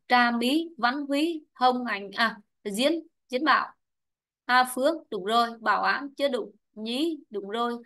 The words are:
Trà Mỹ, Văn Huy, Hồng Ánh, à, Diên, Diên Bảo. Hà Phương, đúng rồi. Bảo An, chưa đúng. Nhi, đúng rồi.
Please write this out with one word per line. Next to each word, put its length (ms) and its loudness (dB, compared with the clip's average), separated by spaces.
Trà 220 4
Mỹ, 380 0
Văn 300 0
Huy, 340 0
Hồng 300 2
Ánh, 320 -6
à, 240 0
Diên, 280 0
Diên 160 -4
Bảo. 300 2
Hà 180 4
Phương, 200 2
đúng 140 -6
rồi. 240 2
Bảo 220 0
An, 320 -2
chưa 140 0
đúng. 220 -4
Nhi, 440 -4
đúng 180 -8
rồi. 380 -4